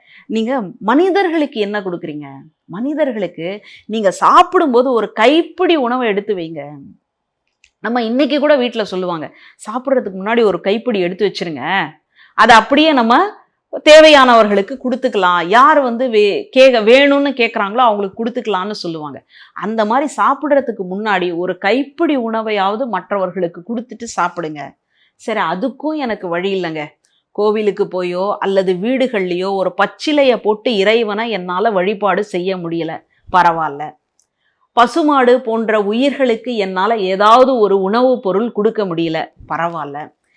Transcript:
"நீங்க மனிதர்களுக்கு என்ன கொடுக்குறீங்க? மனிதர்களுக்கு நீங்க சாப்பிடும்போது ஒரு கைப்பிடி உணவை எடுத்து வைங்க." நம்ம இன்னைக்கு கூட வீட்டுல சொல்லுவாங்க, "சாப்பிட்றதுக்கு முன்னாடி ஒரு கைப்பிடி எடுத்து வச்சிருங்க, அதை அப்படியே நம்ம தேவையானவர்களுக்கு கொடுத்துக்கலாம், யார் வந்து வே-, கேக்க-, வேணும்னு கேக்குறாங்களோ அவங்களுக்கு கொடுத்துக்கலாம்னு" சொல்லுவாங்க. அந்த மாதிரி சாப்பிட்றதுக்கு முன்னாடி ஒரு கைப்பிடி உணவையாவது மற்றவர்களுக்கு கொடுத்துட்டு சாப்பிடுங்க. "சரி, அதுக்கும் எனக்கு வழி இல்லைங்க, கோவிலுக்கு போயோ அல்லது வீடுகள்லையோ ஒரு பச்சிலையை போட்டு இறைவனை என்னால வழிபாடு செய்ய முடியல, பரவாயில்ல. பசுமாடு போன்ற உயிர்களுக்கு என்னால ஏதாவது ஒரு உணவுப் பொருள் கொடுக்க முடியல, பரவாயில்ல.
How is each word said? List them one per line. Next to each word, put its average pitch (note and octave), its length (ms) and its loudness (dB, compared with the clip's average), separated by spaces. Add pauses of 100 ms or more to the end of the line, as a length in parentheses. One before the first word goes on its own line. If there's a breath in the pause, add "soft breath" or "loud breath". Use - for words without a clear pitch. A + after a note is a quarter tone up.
(260 soft breath)
"நீங்க A3+ 360 -4 (180)
மனிதர்களுக்கு D#4+ 800 0
என்ன G#3 200 -4
கொடுக்குறீங்க? E3 460 -10 (380)
மனிதர்களுக்கு G#3 960 -6 (260 loud breath)
நீங்க G#3 240 -2
சாப்பிடும்போது C4 840 2
ஒரு G#3+ 200 -2
கைப்பிடி D#4+ 640 2
உணவை B3 320 -2
எடுத்து G3+ 260 -2
வைங்க." D#3+ 340 -10 (1120)
நம்ம A#3+ 220 -4
இன்னைக்கு B3+ 360 0
கூட D4 180 4
வீட்டுல A#3 260 -2
சொல்லுவாங்க, F3+ 540 -8 (340 soft breath)
"சாப்பிட்றதுக்கு A#3+ 480 -2
முன்னாடி A3+ 260 0
ஒரு F3+ 160 0
கைப்பிடி A3 400 -2
எடுத்து F#3 260 -2
வச்சிருங்க, E3+ 640 -4 (460 soft breath)
அதை A3+ 220 6
அப்படியே D4 360 4
நம்ம C4+ 460 2 (520)
தேவையானவர்களுக்கு B3+ 920 8
கொடுத்துக்கலாம், G3+ 640 0
யார் C4+ 340 6
வந்து B3 280 -2
வே-, G#3 480 0
கேக்க-, B3+ 240 6
வேணும்னு C#4 500 4
கேக்குறாங்களோ A3+ 460 -4
அவங்களுக்கு G#3 480 0
கொடுத்துக்கலாம்னு" G#3+ 460 -4
சொல்லுவாங்க. D#3+ 540 -10 (300 soft breath)
அந்த G#3+ 300 -4
மாதிரி C4 320 0
சாப்பிட்றதுக்கு C4+ 760 0
முன்னாடி F#3 460 -2
ஒரு F3+ 220 -4
கைப்பிடி C#4 600 -2
உணவையாவது A3 680 -4
மற்றவர்களுக்கு F3+ 800 -6
கொடுத்துட்டு A#3 360 -10 (160)
சாப்பிடுங்க. D#3 560 -6 (380)
"சரி, G#3+ 260 -6
அதுக்கும் A#3 560 -4
எனக்கு G#3+ 320 -6
வழி F#3 340 -4
இல்லைங்க, D#3 240 -8 (440)
கோவிலுக்கு G#3 540 -2
போயோ F3+ 540 -4
அல்லது F#3+ 360 0
வீடுகள்லையோ G3 800 -2
ஒரு F3+ 200 -2
பச்சிலையை C4+ 640 0
போட்டு G#3+ 400 -2
இறைவனை G#3+ 540 0
என்னால F#3 400 -2
வழிபாடு G3 540 -2
செய்ய F#3 320 -4
முடியல, E3 480 -8 (280)
பரவாயில்ல. D#3+ 640 0 (800)
பசுமாடு B3+ 680 2
போன்ற A3 420 -2
உயிர்களுக்கு A#3+ 760 -2
என்னால F#3+ 400 -2
ஏதாவது G#3+ 640 4
ஒரு G3 220 2
உணவுப் B3 420 0
பொருள் G3+ 300 -2
கொடுக்க G#3 320 -2
முடியல, E3 440 -4 (200)
பரவாயில்ல. D#3+ 720 -8 (180 soft breath)